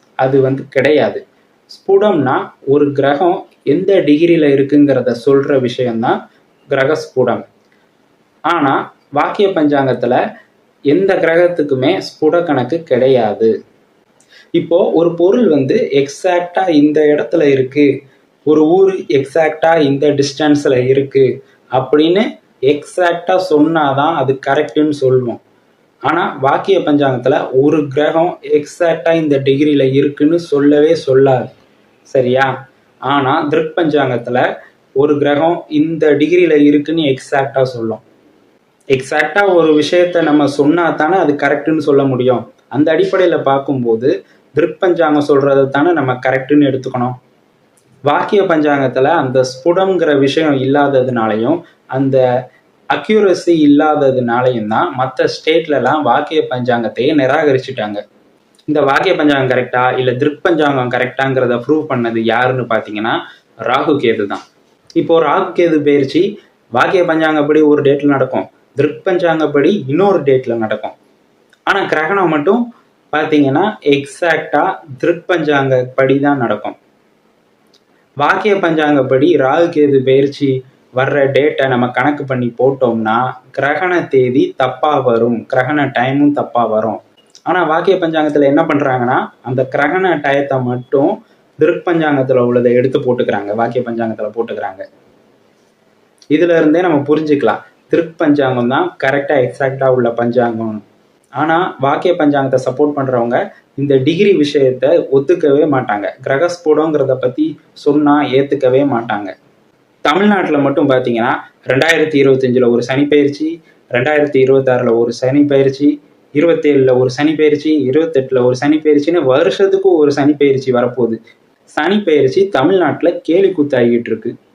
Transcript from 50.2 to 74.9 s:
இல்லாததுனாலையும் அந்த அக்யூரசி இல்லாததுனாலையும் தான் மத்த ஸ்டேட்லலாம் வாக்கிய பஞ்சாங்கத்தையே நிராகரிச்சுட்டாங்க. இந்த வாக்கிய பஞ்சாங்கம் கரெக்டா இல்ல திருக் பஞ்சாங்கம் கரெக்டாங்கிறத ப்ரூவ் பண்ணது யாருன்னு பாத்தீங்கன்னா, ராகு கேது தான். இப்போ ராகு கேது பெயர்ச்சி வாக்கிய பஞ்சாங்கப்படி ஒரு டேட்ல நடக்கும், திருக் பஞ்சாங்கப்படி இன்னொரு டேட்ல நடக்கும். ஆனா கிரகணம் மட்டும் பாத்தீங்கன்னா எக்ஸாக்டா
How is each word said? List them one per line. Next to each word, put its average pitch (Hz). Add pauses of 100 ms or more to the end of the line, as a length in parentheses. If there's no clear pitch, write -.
இல்லாததுனாலையும் 127 (320)
அந்த 131 (760)
அக்யூரசி 180
இல்லாததுனாலையும் 127
தான் 135
மத்த 139
ஸ்டேட்லலாம் 151
வாக்கிய 147
பஞ்சாங்கத்தையே 120
நிராகரிச்சுட்டாங்க. 131 (680)
இந்த 151
வாக்கிய 156
பஞ்சாங்கம் 139
கரெக்டா 123 (140)
இல்ல 127
திருக் 147
பஞ்சாங்கம் 143
கரெக்டாங்கிறத 127
ப்ரூவ் 147
பண்ணது 117
யாருன்னு 120
பாத்தீங்கன்னா, 107 (460)
ராகு 143
கேது 110
தான். 98 (500)
இப்போ 165
ராகு 156
கேது 160
பெயர்ச்சி 143 (500)
வாக்கிய 170
பஞ்சாங்கப்படி 156
ஒரு 147
டேட்ல 143
நடக்கும், 127 (300)
திருக் 143
பஞ்சாங்கப்படி 160 (140)
இன்னொரு 175
டேட்ல 131
நடக்கும். 110 (720)
ஆனா 190
கிரகணம் 175
மட்டும் 185 (500)
பாத்தீங்கன்னா 147 (240)
எக்ஸாக்டா 147 (340)